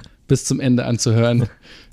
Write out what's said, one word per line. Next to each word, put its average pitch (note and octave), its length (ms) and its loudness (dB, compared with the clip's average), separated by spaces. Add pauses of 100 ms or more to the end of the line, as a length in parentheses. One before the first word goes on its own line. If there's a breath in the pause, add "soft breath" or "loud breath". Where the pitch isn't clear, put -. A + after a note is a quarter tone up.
(280 loud breath)
bis C3+ 160 0
zum C3+ 160 -4
Ende B2 240 2
anzuhören. A#2 640 0 (440 loud breath)